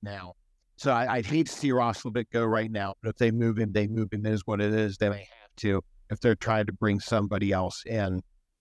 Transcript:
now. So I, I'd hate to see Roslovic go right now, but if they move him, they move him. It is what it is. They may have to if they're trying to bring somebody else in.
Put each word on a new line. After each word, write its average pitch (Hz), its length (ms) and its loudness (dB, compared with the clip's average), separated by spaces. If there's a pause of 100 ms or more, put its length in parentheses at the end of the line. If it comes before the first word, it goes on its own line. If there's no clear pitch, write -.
now. 98 300 -12 (440)
So 143 140 0
I, 127 240 2
I'd 117 100 -2
hate 156 220 2
to - 60 -12
see 143 160 -2
Roslovic 117 640 0
go 117 140 0
right 110 240 0
now, 98 320 -6
but 110 80 -4
if - 80 -8
they 117 140 4
move 113 260 2
him, 110 140 0
they 104 160 2
move 110 260 -2
him. 107 120 -4
It 107 80 2
is 104 120 0
what 104 160 -2
it 104 120 2
is. 107 240 0
They 104 120 2
may 101 100 -2
have 104 380 -20
to 98 240 0 (300)
if 107 80 -6
they're 113 160 4
trying 110 320 0
to 101 60 -4
bring 101 260 2
somebody 101 520 0
else 92 340 -2
in. 98 360 -2 (400)